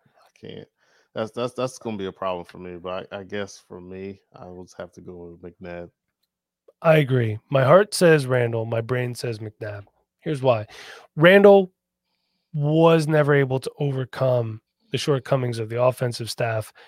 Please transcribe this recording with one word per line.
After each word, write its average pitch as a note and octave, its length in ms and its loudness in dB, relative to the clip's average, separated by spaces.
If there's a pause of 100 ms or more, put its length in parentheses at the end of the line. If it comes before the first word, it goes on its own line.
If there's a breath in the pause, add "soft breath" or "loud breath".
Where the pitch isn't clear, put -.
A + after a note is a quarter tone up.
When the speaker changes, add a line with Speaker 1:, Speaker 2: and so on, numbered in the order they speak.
Speaker 1:
I - 320 -20
can't. - 300 -20 (460)
That's, A2 160 -6
that's, A#2+ 240 -6
that's B2+ 240 -6
gonna A2 180 -8
be G2 100 -6
a F#2 60 -8
problem F#2 320 -8
for - 140 -20
me. F2+ 180 -14
But F2+ 360 -10
I, G2+ 80 -10
I - 40 -14
guess G2 320 -10
for F#2+ 240 -20
me, F#2+ 400 -14 (140)
I - 120 -20
will F2+ 180 -18
just - 140 -20
have F2 140 -16
to - 80 -20
go F2 400 -18
with F2 200 -18
McNabb. F2 300 -14 (920)
Speaker 2:
I D#3+ 140 4
agree. B2 420 0 (120)
My C3+ 140 2
heart F#3 300 4
says D#3 320 4
Randall. A#2 400 -2
My A2+ 140 -4
brain B2 340 -4
says A#2 240 -8
McNabb. G#2 480 -14 (340)
Here's D3 220 -6
why. A#2 240 2 (500 loud breath)
Randall G3 560 8 (800)
was D#3+ 540 4
never D3+ 280 2
able C3+ 260 0
to - 180 -10
overcome B2+ 840 -2 (300)
the C3+ 80 -4
shortcomings B2+ 600 -2
of A2 100 -8
the A#2 140 -4
offensive B2 480 -2
staff A2 420 -6 (160 soft breath)